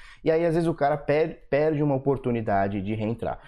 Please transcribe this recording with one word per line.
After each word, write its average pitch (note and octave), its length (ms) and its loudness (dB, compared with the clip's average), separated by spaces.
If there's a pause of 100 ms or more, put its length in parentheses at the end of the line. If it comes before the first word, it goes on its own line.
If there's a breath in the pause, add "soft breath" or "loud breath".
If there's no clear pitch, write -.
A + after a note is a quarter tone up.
(240 loud breath)
E D#3 60 2
aí E3 160 2
às D#3+ 80 2
vezes E3+ 120 2
o E3 80 0
cara C#3+ 220 0
per-, D#3 540 -2
perde D3+ 320 2
uma C#3+ 140 2
oportunidade A2 840 0
de G2+ 140 -4
reentrar. G#2+ 540 -4